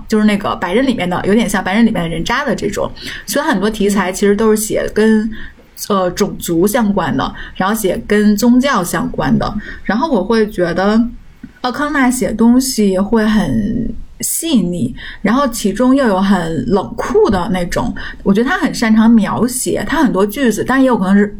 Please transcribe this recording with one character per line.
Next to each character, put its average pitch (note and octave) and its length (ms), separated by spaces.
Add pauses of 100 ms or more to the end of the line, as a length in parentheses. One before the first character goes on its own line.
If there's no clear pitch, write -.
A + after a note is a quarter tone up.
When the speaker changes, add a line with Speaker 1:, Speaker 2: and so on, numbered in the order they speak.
Speaker 1:
就 A3 100
是 G#3+ 80
那 G#3 100
个 - 200
白 F3+ 180
人 C4 120
里 C4+ 100
面 F3+ 120
的， F3 180
有 G3 100
点 A3 120
像 - 160
白 F#3 120
人 A#3 100
里 G#3 60
面 F3+ 100
的 E3 80
人 E3 140
渣 B3 200
的 A#3 120
这 E3 120
种。 - 220 (380)
所 C#4+ 140
以 D4+ 40
很 B3 140
多 G#3 100
题 G3+ 180
材 G3 240
其 G3 140
实 G3+ 100
都 A3 140
是 G#3+ 80
写 - 380
跟， A3 260
Speaker 2:
嗯。 A3 100 (580)
Speaker 1:
呃， F#3 220
种 F3 280
族 E3+ 260
相 G#3 260
关 D#3+ 240
的， - 200 (180)
然 F#3 140
后 G#3+ 80
写 G3 320
跟 G#3 300
宗 B3 200
教 B3+ 240
相 E3+ 300
关 - 260
的。 - 160 (300)
然 G3 120
后 D#4+ 140
我 A3 140
会 A3 260
觉 E3+ 240
得 G3+ 260 (640)
奥 B3+ 100
康 D4 200
纳 C4 180
写 B3+ 220
东 A#3 280
西 G#3 380
会 G#3+ 300
很 A3 680 (280)
细 E4 340
腻， F3 400 (260)
然 G#3 140
后 C#4+ 140
其 G3 240
中 B3+ 200
又 C4+ 140
有 F#3 120
很 E3 480
冷 F#3 280
酷 G4 340
的 F3+ 220
那 F3+ 140
种， C3 280 (300)
我 G3 100
觉 G#3+ 80
得 C4 80
他 F#4 80
很 E4 160
擅 A3 220
长 A3 160
描 A3 340
写， - 400
他 D#4+ 160
很 G#3+ 100
多 F#3+ 140
句 B3 240
子， F#3+ 160
但 C4 160
也 C4 60
有 A#3+ 100
可 F#3 80
能 F#3+ 80
是， G3+ 260